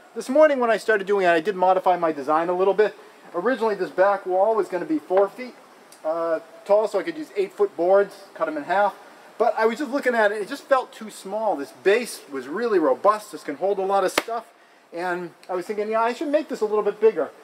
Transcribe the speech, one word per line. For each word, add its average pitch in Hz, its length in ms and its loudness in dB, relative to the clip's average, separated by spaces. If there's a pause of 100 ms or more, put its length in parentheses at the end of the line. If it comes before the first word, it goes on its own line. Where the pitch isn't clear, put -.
(140)
This 226 140 -10
morning 285 320 4
when 240 100 2
I 220 60 2
started 202 320 0
doing 202 180 2
it, 175 40 4
I 170 100 4
did 185 160 -2
modify 185 400 2
my 165 160 0
design 151 380 0
a 180 40 -2
little 190 200 2
bit. 202 200 2 (400)
Originally, 214 420 -2
this 175 140 -4
back 190 360 2
wall 190 300 2
was 185 120 0
gonna 180 160 -6
be 156 160 -2
four 196 300 0
feet, 247 260 -14 (480)
uh, 160 380 -2 (240)
tall, 208 240 4
so 196 100 -2
I 165 40 -2
could 156 140 -8
use 156 200 -10
eight-foot 202 400 -2
boards, 190 560 2
cut 160 160 -6
'em 156 80 -8
in 147 80 -8
half. 196 280 0 (440)
But 226 200 0
I 220 80 2
was 233 140 -2
just 294 100 -6
looking 269 240 -2
at 214 180 2
it, 214 100 -6
it 190 80 -8
just 277 140 -12
felt 262 280 0
too 214 180 -16
small. 202 460 -4
This 139 160 -10
base 214 580 0
was 135 180 -10
really 208 300 -2
robust, 170 540 2
this 151 120 -14
can 147 120 -8
hold 190 240 -2
a 190 40 -2
lot 196 200 0
of 175 80 0
stuff. 226 320 -4 (480)
And 175 420 -6 (160)
I 170 60 -2
was 180 100 -4
thinking, 208 240 -4
"Yeah, 220 140 2
I 240 100 0
should 302 140 -6
make 294 220 0
this 254 100 -8
a 220 60 0
little 208 180 0
bit 202 160 -2
bigger." 185 320 2 (120)